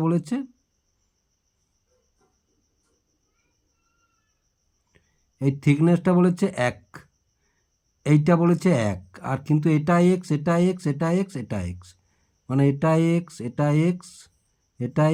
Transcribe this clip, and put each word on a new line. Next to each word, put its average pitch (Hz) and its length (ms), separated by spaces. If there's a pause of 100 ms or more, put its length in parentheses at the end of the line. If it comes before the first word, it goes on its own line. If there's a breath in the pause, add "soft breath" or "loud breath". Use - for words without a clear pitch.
বলেছে, 170 300 (4000)
এই 139 100 (120)
থিকনেসটা 170 540
বলেছে 180 280 (240)
এক, - 100 (1300)
এইটা 151 360
বলেছে 170 280 (220)
এক, 92 120 (280)
আর 131 60 (100)
কিন্তু 151 200 (100)
এটা 151 180 (180)
এক্স, 180 140 (100)
এটা 151 160 (160)
এক্স, 180 140 (100)
এটা 156 140 (140)
এক্স, 190 120 (100)
এটা 104 140 (140)
এক্স, 90 160 (640)
মানে 135 220
এটা 147 200 (240)
এক্স, 170 180 (140)
এটা 147 200 (200)
এক্স, 180 220 (720)
এটা 123 340